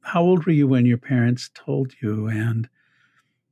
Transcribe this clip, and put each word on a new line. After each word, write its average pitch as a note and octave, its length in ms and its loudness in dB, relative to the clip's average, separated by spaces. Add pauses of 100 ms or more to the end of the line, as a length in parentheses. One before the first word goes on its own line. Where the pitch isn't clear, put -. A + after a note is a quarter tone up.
How - 220 -2
old F3+ 240 2
were F3 60 2
you D3 140 4
when B2+ 200 4
your A#2+ 120 2
parents A#2+ 560 -2
told C#3 460 -6
you, G#2+ 260 -4
and A2+ 420 -4 (840)